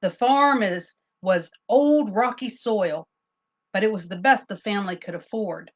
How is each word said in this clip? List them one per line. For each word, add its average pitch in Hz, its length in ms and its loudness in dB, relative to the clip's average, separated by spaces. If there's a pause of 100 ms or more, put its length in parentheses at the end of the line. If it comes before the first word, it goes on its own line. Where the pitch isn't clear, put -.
The 185 80 -2
farm 277 540 2
is, 180 320 -4 (260)
was 180 300 0 (180)
old 285 460 4
rocky 247 340 -2
soil, 180 580 -4 (640)
but 190 100 -2
it 220 80 2
was 185 160 -6
the 180 100 -10
best 240 300 2
the 196 100 -12
family 202 400 -6
could 170 180 -14
afford. 170 600 -10